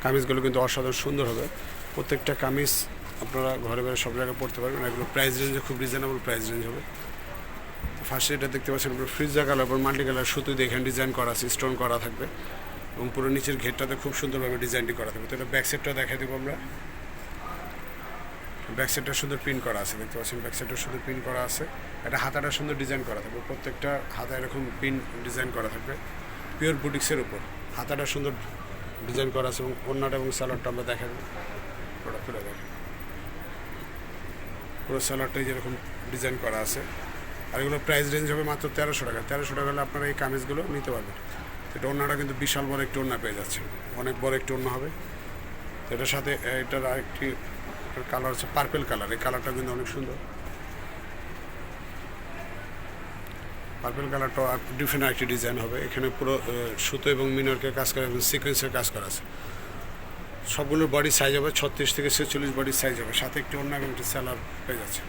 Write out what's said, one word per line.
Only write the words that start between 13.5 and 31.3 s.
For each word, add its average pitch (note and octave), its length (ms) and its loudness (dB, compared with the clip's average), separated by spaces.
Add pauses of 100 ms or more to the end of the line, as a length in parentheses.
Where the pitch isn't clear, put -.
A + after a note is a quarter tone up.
ঘেরটাতে C3 400 0
খুব C#3+ 80 0 (100)
সুন্দরভাবে B2+ 440 0
ডিজাইনটি A#2+ 340 2
করা A2 140 0
থাকবে। A2 160 -4
তো - 80 -2
এটা B2+ 160 -4
ব্যাক C3+ 160 4
সাইডটা D3 300 0
দেখাই C3 220 0
দেবো C3 200 -4
আমরা। C#3 140 -2 (2250)
ব্যাক C3 160 2
সাইডটা C#3 280 2
সুন্দর C#3 220 0
প্রিন্ট C3 240 2
করা G#2+ 160 2
আছে, F#2+ 180 -2
দেখতে A2 180 -6
পাচ্ছেন A#2 240 -2
ব্যাক A#2 140 -2
সাইডটা B2+ 260 -2
সুন্দর C3 220 -2
প্রিন্ট B2+ 220 -2
করা B2+ 220 0
আছে। - 140 0 (440)
এটা C3 160 2
হাতাটা C#3+ 340 2
সুন্দর D3 240 0
ডিজাইন C3 280 0
করা G#2 140 0
থাকবে, A2 240 -6
প্রত্যেকটা C3+ 440 -2 (260)
হাতা B2 220 -2
এরকম C3 220 -2 (180)
প্রিন্ট C3+ 220 2 (240)
ডিজাইন B2 300 0
করা A2 180 0
থাকবে A#2+ 200 -4 (640)
পিওর D#3 260 4
বুটিক্সের C#3+ 420 2
উপর। G#2 140 -4 (380)
হাতাটা C#3 360 0
সুন্দর C#3+ 200 0 (760)
ডিজাইন B2+ 280 2
করা C3 160 4
আছে - 120 -2
এবং B2+ 100 0 (160)
ওড়নাটা C3+ 300 2
এবং C3 100 0 (100)
সালোয়ারটা B2+ 320 0
আমরা B2 180 -2
দেখাই A#2+ 220 0
দেবো। B2+ 120 -6 (800)